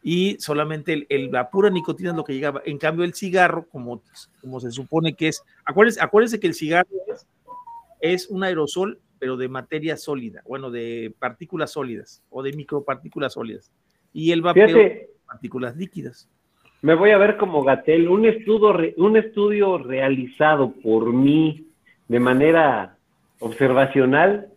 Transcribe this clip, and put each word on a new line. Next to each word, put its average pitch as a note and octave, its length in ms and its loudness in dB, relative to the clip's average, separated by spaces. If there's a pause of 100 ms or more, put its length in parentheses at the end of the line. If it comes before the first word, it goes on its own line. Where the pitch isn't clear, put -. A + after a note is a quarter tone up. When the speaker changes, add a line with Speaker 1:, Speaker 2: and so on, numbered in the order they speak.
Speaker 1:
y F3+ 360 0
solamente D#3 540 -4
el, D3 180 -4
el, C3+ 200 -2
la B2 200 -2
pura G3 200 0
nicotina F3 400 -4
es E3+ 60 -6
lo D#3 80 -6
que C#3+ 100 -8
llegaba. C#3 300 -6
En C#3+ 140 -8
cambio, D#3+ 260 -2
el F3 100 -6
cigarro, F3 540 0
como, A#2+ 340 -12 (380)
como B2+ 200 -14
se B2 100 -10
supone D3 440 -4
que D#3+ 140 -2
es, D3 140 -6 (220)
acuérdense, G#3+ 380 2
acuérdense A3 380 2
que G3 60 -2
el E3 80 0
cigarro E3 340 0 (240)
es, - 140 -16 (720)
es F3+ 280 -4
un F#3+ 160 -6
aerosol, F3+ 540 -4 (200)
pero C3 200 -6
de B2+ 100 -6
materia D3+ 480 -8
sólida, B2+ 500 -10
bueno, C3 240 -12
de A#2 480 -10
partículas D3 540 -8
sólidas B2 580 -12
o B2+ 120 -12
de C#3 100 -8
micropartículas C#3 840 -8
sólidas, A2+ 380 -14 (400)
y D#3+ 200 -2
el E3+ 100 0
vapeo, F3 260 6
Speaker 2:
Fíjate. - 420 4 (160)
Speaker 1:
partículas B2 500 -10
líquidas. D#3 520 -14 (540)
Speaker 2:
Me D#3 120 4
voy F#3+ 160 6
a G#3 80 6
ver G#3 200 4
como D#3+ 260 0
Gatell. D#3+ 440 2
Un G#3 180 4
estudio G#3+ 480 2
re-, E3 240 -2
un G#3 180 4
estudio G#3 640 2
realizado C3+ 920 0
por A2+ 420 0
mí D3+ 540 2 (400)
de A#2+ 140 2
manera C3 800 2 (420)
observacional C3+ 1160 2